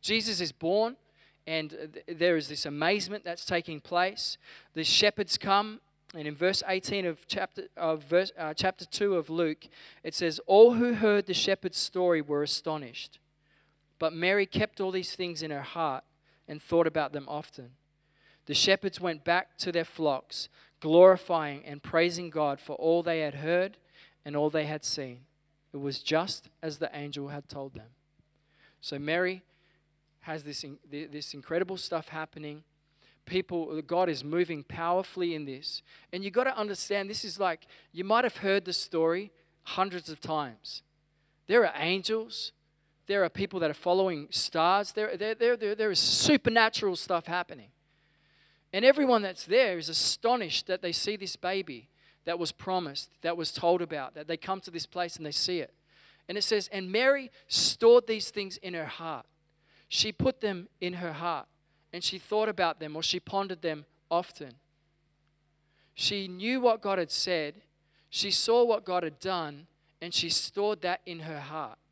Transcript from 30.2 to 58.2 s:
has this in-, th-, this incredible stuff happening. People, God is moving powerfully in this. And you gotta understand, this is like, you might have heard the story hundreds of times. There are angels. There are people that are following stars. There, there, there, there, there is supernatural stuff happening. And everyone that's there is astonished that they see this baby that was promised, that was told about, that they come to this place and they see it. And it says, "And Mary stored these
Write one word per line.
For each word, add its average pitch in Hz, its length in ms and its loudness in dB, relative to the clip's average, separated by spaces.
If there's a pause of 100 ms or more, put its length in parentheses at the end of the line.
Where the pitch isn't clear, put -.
has 156 220 -8
this 143 200 -10
in-, 143 160 -16 (100)
th-, 147 220 -10
this 147 240 -12
incredible 180 420 -2
stuff 165 300 -6
happening. 156 560 -12 (640)
People, 170 560 -4
God 175 260 2
is 135 140 -4
moving 160 400 -2
powerfully 175 720 -2
in 151 100 -8
this. 135 380 -10 (280)
And 185 120 -8
you 196 80 -6
gotta 247 260 0
understand, 202 500 -4
this 214 160 -8
is 185 160 -10
like, 180 280 -2 (240)
you 170 120 -8
might 220 200 4
have 247 140 -2
heard 196 280 0
the 180 80 -8
story 170 580 0 (320)
hundreds 185 460 -4
of 151 100 -12
times. 147 600 -6 (640)
There 226 220 6
are 156 80 -2
angels. 196 760 -4 (540)
There 202 180 2
are 165 60 2
people 190 300 -4
that 160 100 2
are 147 60 -6
following 180 560 0
stars. 180 600 2
There, 214 220 -4
there, 214 200 -4
there, 233 200 2
there, 214 200 -2
there 214 160 0
is 175 80 0
supernatural 226 960 4
stuff 170 320 -2
happening. 165 420 -6 (1000)
And 202 140 2
everyone 262 380 6
that's 185 220 -8
there 196 340 2
is 156 100 -8
astonished 208 800 0
that 180 160 -2
they 175 80 -4
see 202 240 -2
this 190 200 -8
baby 175 540 -6 (360)
that 170 120 -2
was 170 140 -2
promised, 180 580 -4 (120)
that 170 140 -2
was 170 160 -4
told 175 300 2
about, 151 320 -8
that 151 140 -14
they 165 100 -4
come 190 240 -6
to - 80 -14
this 170 160 -8
place 175 300 -6
and 156 100 -10
they 147 60 -6
see 175 280 -2
it. - 140 -10 (540)
And 180 100 -6
it 208 60 0
says, 208 280 0
"And 190 200 -8
Mary 262 400 2 (160)
stored - 580 6
these 220 240 -2